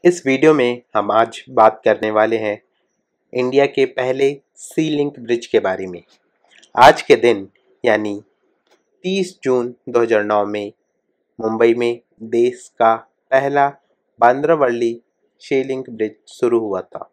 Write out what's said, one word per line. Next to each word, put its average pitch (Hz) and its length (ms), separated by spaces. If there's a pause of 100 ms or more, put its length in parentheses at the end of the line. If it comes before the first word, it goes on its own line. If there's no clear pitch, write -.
इस 175 220
वीडियो 135 280
में 123 280 (140)
हम 101 140
आज 113 380
बात 110 360
करने 110 260
वाले 110 260
हैं 107 240 (720)
इंडिया 127 340
के 135 200
पहले 131 540 (140)
सी - 360
लिंक 143 280
ब्रिज 117 280
के 110 140
बारे 95 260
में। 87 160 (720)
आज 139 280
के 131 140
दिन 110 300 (380)
यानी 107 300 (880)
तीस 185 380
जून 123 320 (140)
दो 120 140
हज़ार 113 220
नौ 104 220
में 104 260 (640)
मुंबई 113 360
में 120 260 (220)
देश 117 460 (100)
का 113 160 (360)
पहला 139 380 (520)
बांद्रा 135 340
वर्ली 120 380 (500)
सी 135 220
लिंक 131 260
ब्रिज 107 260 (140)
शुरू 117 280
हुआ 98 220
था। - 320